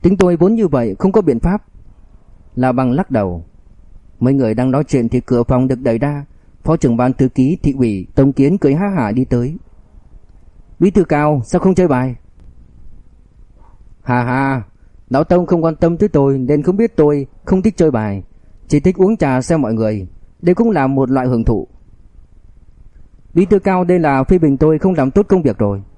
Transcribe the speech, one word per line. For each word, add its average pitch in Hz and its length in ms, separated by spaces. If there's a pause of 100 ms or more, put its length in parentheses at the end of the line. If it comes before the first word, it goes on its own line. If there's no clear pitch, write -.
"Tính 185 140
tôi 180 200
vốn 185 180
như 220 140
vậy, 117 300
không 190 140
có 214 100
biện 131 180
pháp." 185 240 (880)
La 127 180
Băng 123 200
lắc 156 180
đầu. 92 340 (760)
Mấy 127 140
người 120 200
đang 127 160
nói 139 140
chuyện 120 240
thì 123 120
cửa 120 220
phòng 131 260
được 127 120
đẩy 117 180
ra, 143 260 (440)
Phó 160 80
trưởng 123 200
ban 123 160
thư 131 160
ký 139 340
thị 139 160
ủy 104 360
Tống 139 180
Kiến 143 260
cười 139 160
ha 196 140
hả 135 240
đi 127 120
tới. 123 320 (1200)
"Bí 185 120
thư 190 140
Cao, 151 400
sao - 160
không 185 140
chơi 180 140
bài?" 127 280 (1900)
"Hà 123 220
hà, 131 380 (460)
lão 139 160
Tông 175 220
không 170 180
quan 160 120
tâm 170 200
tới 202 120
tôi 139 300
nên 143 240
không 180 140
biết 226 200
tôi 147 300 (180)
không 190 180
thích 208 140
chơi 160 140
bài, 107 320 (460)
chỉ 147 120
thích 180 160
uống 196 200
trà 131 240
xem 160 220
mọi 113 120
người. 110 340 (340)
Đây 175 120
cũng 233 160
là 147 160
một 131 240
loại 131 160
hưởng 120 180
thụ." 113 240 (1700)
"Bí 175 100
thư 196 140
Cao 185 260
đây 180 140
là 139 260
phê 185 140
bình 147 180
tôi 156 220
không 190 160
làm 135 160
tốt 202 180
công 185 140
việc 120 160
rồi." 101 240 (160)